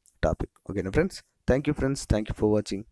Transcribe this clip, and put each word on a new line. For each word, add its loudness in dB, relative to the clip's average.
టాపిక్. 0
ఓకేనా -4
ఫ్రెండ్స్? 0
thank 4
you 0
friends, -2
thank 0
you -4
for 4
watching -4